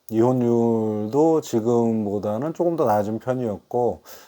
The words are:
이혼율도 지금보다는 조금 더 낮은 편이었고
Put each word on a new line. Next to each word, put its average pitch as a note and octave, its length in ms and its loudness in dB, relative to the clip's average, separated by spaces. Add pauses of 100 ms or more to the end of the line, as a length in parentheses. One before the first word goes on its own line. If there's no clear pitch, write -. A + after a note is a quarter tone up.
(120)
이혼율도 A#2 1300 2
지금보다는 A2+ 1120 0
조금 E3+ 240 -2
더 D3+ 80 0
낮은 G#2+ 340 0
편이었고 A#2+ 840 -4 (240)